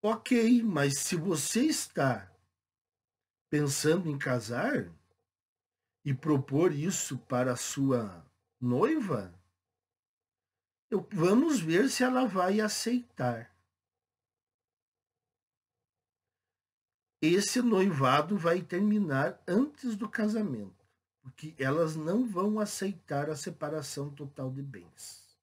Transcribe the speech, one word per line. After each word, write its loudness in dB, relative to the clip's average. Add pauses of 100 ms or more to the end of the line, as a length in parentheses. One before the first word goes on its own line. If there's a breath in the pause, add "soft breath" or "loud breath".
Ok, 4
mas 2
se -2
você 0
está 0 (1200)
pensando 0
em -4
casar -4 (1120)
e -2
propor 0
isso -4
para -2
a -2
sua -2 (360)
noiva, 0 (1500)
eu, -2
vamos 4
ver 2
se -2
ela 2
vai 2
aceitar. -4 (3750)
Esse 2
noivado 4
vai 2
terminar 0
antes 0
do -6
casamento, -4 (340)
porque -16
elas 0
não 0
vão -2
aceitar -4
a -4
separação -8
total -10
de -8
bens. -18